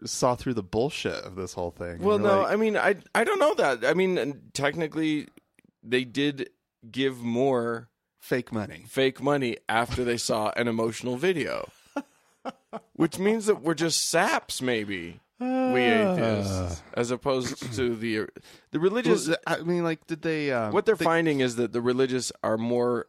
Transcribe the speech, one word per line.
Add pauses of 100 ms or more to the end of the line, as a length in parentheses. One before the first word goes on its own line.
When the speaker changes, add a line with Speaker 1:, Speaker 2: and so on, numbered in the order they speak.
Speaker 1:
saw
through
the
bullshit
of
this
whole
thing.
Speaker 2:
Well,
Speaker 1:
They're
Speaker 2:
no,
Speaker 1:
like
Speaker 2:
I
mean,
I, (180)
I
don't
know
that.
I
mean, (100)
technically, (540)
they
did (400)
give
more (320)
Speaker 1:
Fake
money.
Speaker 2:
fake
money (120)
after
they
saw
an
emotional
video, (1200)
which
means
that
we're
just
saps,
maybe, (200)
we
Speaker 1:
Ah.
Speaker 2:
atheists, (120)
as
opposed
to
the, (440)
the
religious.
Speaker 1:
Well,
I
mean,
like,
did
they,
um,
Speaker 2:
What
they're
Speaker 1:
they
Speaker 2:
finding
is
that
the
religious (140)
are
more,